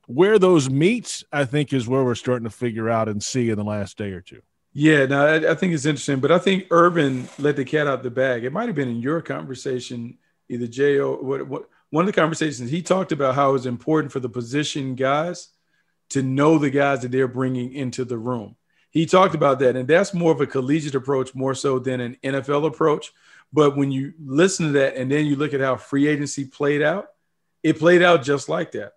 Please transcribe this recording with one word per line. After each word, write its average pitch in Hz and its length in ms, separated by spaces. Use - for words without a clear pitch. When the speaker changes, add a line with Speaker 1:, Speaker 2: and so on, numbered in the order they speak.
Speaker 1:
Where 190 320
those 175 300
meet, 170 540
I 143 140
think, 147 260
is 120 160
where 131 160
we're 123 120
starting 123 280
to 110 100
figure 113 360
out 110 180
and 104 140
see 123 280
in 107 60
the 104 80
last 104 320
day 101 140
or 90 100
two. - 220
Speaker 2:
Yeah, 147 300
no, 139 200
I, 160 260
I - 20
think 180 180
it's 139 140
interesting, 139 340
but 143 120
I 180 60
think 190 320
Urban 165 580
let 143 180
the 139 80
cat 151 220
out 131 160
the 123 80
bag. 123 340
It 131 80
might 220 140
have 214 80
been 139 140
in 117 120
your 151 220
conversation, 127 960
either 120 180
J 139 340
O, 135 160
what, 139 300
what, 135 220
one 156 120
of 196 100
the 190 80
conversations, 147 500
he 156 120
talked 185 300
about 135 240
how 139 180
it's 127 120
important 143 460
for 143 60
the 123 100
position 131 680
guys 151 540
to 135 140
know 143 360
the 143 120
guys 139 320
that 123 100
they're 131 160
bringing 127 440
into 131 320
the 120 140
room. 113 380
He 160 160
talked 185 300
about 139 240
that, 123 160
and 127 100
that's 175 260
more 170 200
of 143 80
a 139 60
collegiate 143 500
approach, 131 400
more 131 180
so 131 240
than 127 220
an 123 240
N 135 100
F 135 140
L 147 180
approach. 156 460
But 139 240
when 139 160
you 135 200
listen 165 420
to 143 60
that 139 240
and 131 120
then 151 180
you 143 100
look 139 180
at 135 60
how 131 160
free 143 320
agency 143 380
played 147 360
out, 175 240
it 156 160
played 175 240
out 170 220
just 139 240
like 165 240
that. 104 140